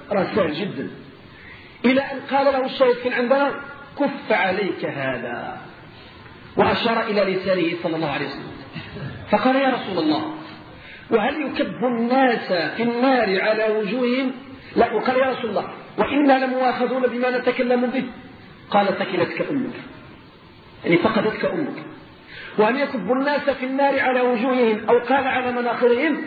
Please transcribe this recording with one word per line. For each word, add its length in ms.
راه 120
سهل 300
جدًا. 360
إلى 160
أن 180
قال 260
له 200
الشيخ 480
عندنا: 480
"كف 320
عليك 540
هذا"، 760
وأشار 460
إلى 180
لسانه 600
صلى 120
الله 140
عليه 160
وسلم. 260
فقال: 240
"يا 140
رسول 340
الله، 320
وهل 300
يكب 420
الناس 720
في 300
النار 580
على 220
وجوههم؟" 540
لا، 180
وقال: 240
"يا 140
رسول 180
الله، 240
وإنا 480
لمؤاخذون 600
بما 300
نتكلم 480
به". 180
قال: 180
"ثكلتك 640
أمك"، 220
يعني 140
فقدتك 480
أمك. 380
"وهل 220
يكب 320
الناس 380
في 160
النار 340
على 220
وجوههم"، 680
أو 100
قال: 280
"على 240
مناخرهم"، 760